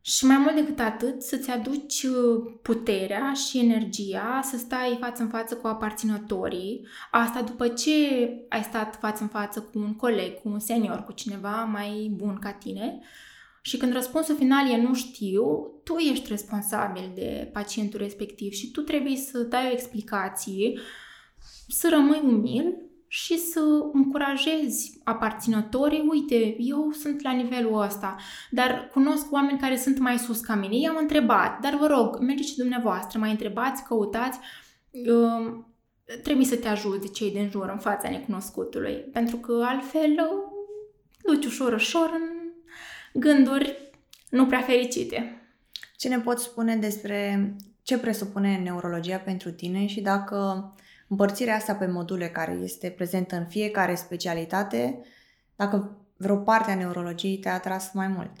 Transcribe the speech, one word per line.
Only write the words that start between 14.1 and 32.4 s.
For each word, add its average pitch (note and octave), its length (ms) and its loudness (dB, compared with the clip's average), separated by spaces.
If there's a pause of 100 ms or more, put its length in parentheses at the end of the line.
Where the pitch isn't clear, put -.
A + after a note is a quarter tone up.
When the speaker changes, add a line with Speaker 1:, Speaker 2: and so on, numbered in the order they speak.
Speaker 1:
final C4+ 340 4
e A#3 120 4
"nu B3+ 120 4
știu", G#3+ 760 0 (140)
tu E4 120 -2
ești D4+ 320 0
responsabil G#3 840 -4
de - 380 -6
pacientul G#3 480 -4
respectiv G3+ 520 -8
și - 180 -8
tu - 100 -6
trebuie C#4 360 0
să C4 220 -6
dai B3 300 0
o B3+ 40 2
explicație, G#3 1080 -4 (880)
să - 220 2
rămâi D4+ 340 6
umil B3 500 2 (360)
și - 280 -2
să E4 220 -2 (320)
încurajezi C#4 1120 2
aparținătorii, A#3 1080 2
"Uite, A#3 480 4
eu C#4+ 340 0
sunt D4 300 -4
la C4+ 100 -2
nivelul A#3+ 480 0
ăsta, G3+ 360 -2 (340)
dar B3+ 420 0
cunosc D4 400 4
oameni C#4 260 2
care C4 180 2
sunt C4+ 220 2
mai B3 200 2
sus A#3 220 -4
ca - 140 -4
mine, G3 220 0
i-am D#4+ 240 2
întrebat, D4 600 4
dar C#4+ 160 0
vă D4 100 4
rog, C4 340 4
mergeți C#4 280 0